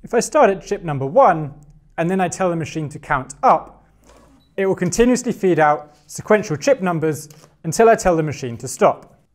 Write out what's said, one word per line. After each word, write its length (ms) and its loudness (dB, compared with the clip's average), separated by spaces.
If 100 -12
I 80 2
start 300 2
at 100 -6
chip 220 -8
number 240 -6
one, 480 2
and 140 -2
then 100 -2
I 80 0
tell 220 -2
the 60 -4
machine 340 -8
to 80 -16
count 440 -6
up, 440 0
it 80 0
will 80 0
continuously 580 0
feed 260 0
out 380 0
sequential 500 -2
chip 260 0
numbers 480 -4
until 240 2
I 60 6
tell 200 0
the 80 0
machine 360 -8
to 100 -12
stop. 540 -2